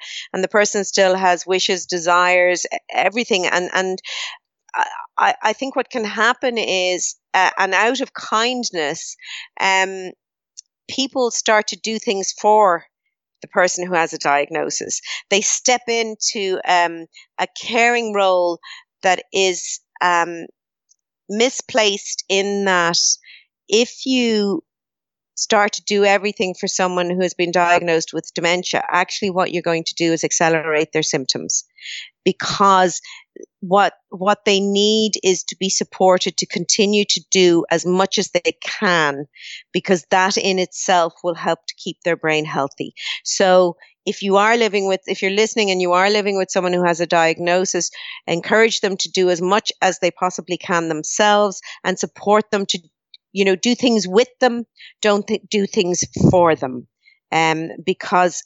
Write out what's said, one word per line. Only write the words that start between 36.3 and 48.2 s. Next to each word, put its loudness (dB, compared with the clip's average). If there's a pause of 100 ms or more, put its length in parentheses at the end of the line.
to -4
continue 0
to -2 (100)
do 4
as 0
much 0
as -4
they -2
can, 0 (440)
because -2
that 2
in 0
itself 0 (100)
will -4
help -4
to -16
keep -12
their -2
brain 0
healthy. -6 (300)
So 4 (280)
if -6
you 2
are 4
living 0
with, 0
if -4
you're 0
listening 0
and 0
you 2
are 4
living 0
with -2
someone 0
who 0
has 2
a 0
diagnosis, 0 (360)